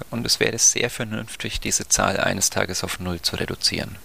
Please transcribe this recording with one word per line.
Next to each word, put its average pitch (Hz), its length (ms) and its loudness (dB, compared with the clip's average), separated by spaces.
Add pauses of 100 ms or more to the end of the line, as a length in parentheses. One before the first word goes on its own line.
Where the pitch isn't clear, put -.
(100)
und 117 160 -4
es - 140 2
wäre 113 180 2
sehr - 320 4
vernünftig, 113 720 -4
diese - 280 -2
Zahl 98 300 4
eines 95 320 2
Tages 95 320 0
auf - 160 -4
null 90 240 -4
zu - 140 0
reduzieren. - 680 -2